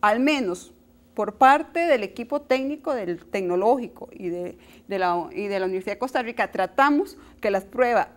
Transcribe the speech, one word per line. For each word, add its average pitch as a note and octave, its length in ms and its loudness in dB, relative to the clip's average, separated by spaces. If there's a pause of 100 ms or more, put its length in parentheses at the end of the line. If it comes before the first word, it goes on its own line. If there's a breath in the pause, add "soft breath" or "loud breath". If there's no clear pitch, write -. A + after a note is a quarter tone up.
Al G#3+ 200 2
menos C4 520 -2 (420)
por G3+ 200 -4
parte D4+ 460 4
del C#4+ 240 2
equipo A#3+ 360 -6
técnico C#4 540 -2
del F3+ 300 -6
tecnológico G3 880 -2
y - 160 -10
de, F3 280 -8 (300 loud breath)
de G3 140 -6
la, F3 320 -2
y G3+ 160 -6
de G3 100 -4
la F#3 80 -2
Universidad F#3+ 300 -4
de - 20 -20
Costa B3+ 240 -4
Rica, A3+ 300 -4
tratamos C#4+ 640 0 (220 loud breath)
que G#3 100 0
las F#3+ 140 -2
pruebas A#3+ 420 2 (100)